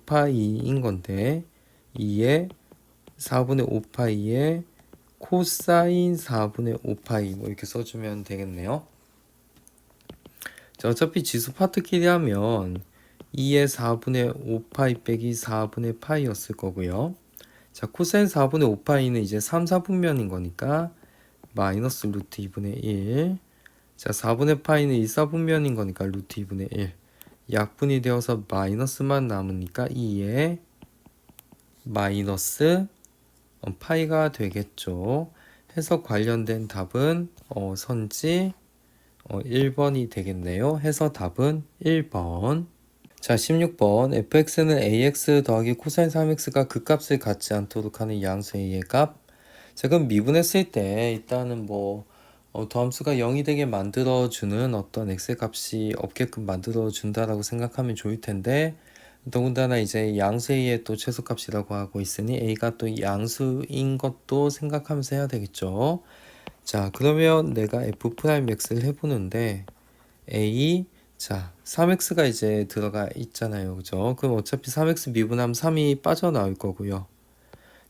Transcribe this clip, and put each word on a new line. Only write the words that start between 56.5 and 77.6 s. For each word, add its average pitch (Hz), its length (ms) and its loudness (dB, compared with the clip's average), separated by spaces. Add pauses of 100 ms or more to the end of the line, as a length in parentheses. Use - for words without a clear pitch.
생각하면 120 520 -4
좋을 107 260 -4
텐데, 131 560 0 (540)
더군다나 123 480 2
이제 107 400 0
양수 107 340 0
A의 123 300 2
또 110 140 -4
최소값이라고 110 800 -6
하고 101 240 -6
있으니 107 380 -2
A가 113 380 0
또 110 240 -4
양수인 131 960 -2
것도 135 540 0
생각하면서 147 640 -4
해야 139 140 0
되겠죠. 113 760 -2 (600)
자, 98 300 -2
그러면 160 600 4
내가 113 300 0
F 117 320 -4
프라임 147 340 2
X를 113 320 -2
해보는데 113 800 -2 (680)
A, 131 540 2 (300)
자, 95 360 -8 (100)
삼 175 300 2
엑스가 170 320 2
이제 107 440 2
들어가 104 460 -2
있잖아요. 104 640 -6
그죠? 95 420 -2
그럼 127 180 0
어차피 131 340 -4
삼 156 180 2
엑스 160 220 -2
미분하면 120 440 2
삼이 147 480 2
빠져나올 151 520 2
거고요. 98 520 -6 (840)